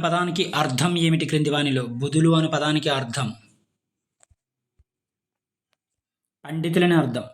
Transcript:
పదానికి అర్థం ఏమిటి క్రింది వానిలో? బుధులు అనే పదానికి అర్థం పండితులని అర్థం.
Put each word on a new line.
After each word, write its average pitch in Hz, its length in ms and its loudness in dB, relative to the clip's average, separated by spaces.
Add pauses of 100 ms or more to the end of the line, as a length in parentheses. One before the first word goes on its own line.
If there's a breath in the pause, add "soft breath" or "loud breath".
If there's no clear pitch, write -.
పదానికి 175 480 -2
అర్థం 156 460 0
ఏమిటి 165 280 2
క్రింది 151 240 0
వానిలో? 139 360 0
బుధులు 139 500 0
అనే 160 180 2
పదానికి 151 340 0
అర్థం 120 460 -4 (3000)
పండితులని 170 500 2
అర్థం. 123 280 2 (120)